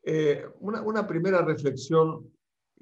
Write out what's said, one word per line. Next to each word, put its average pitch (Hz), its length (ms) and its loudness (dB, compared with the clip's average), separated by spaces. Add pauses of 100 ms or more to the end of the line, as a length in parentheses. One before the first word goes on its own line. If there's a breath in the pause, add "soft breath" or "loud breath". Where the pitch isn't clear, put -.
Eh, 151 420 0 (160)
una, 220 220 -6
una 214 240 -2
primera 175 380 2
reflexión 156 880 0 (500)